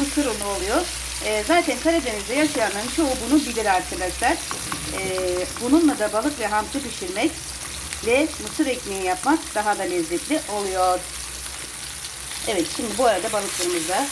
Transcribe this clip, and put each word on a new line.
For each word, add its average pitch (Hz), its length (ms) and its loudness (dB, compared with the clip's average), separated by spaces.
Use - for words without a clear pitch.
mısır 285 260 0
unu 214 300 -2
oluyor. 208 260 2
E, 214 240 0
zaten 330 360 4
Karadeniz'de 247 500 0
yaşayanların 240 640 2
çoğu 311 120 4
bunu 285 140 6
bilir 220 260 0
arkadaşlar. 185 680 2
E, - 680 -4
bununla 277 380 4
da 208 140 0
balık 247 280 0
ve 220 60 0
hamsi 214 360 0
pişirmek 220 480 -2
ve 277 220 4
mısır 269 240 -2
ekmeği 202 380 -4
yapmak 214 340 2
daha 208 240 2
da 190 40 -2
lezzetli 175 580 0
oluyor. 185 480 2
Evet, 190 180 2
şimdi 214 220 -2
bu 254 80 6
arada 208 260 2
balıklarımız 196 560 0
da 208 240 2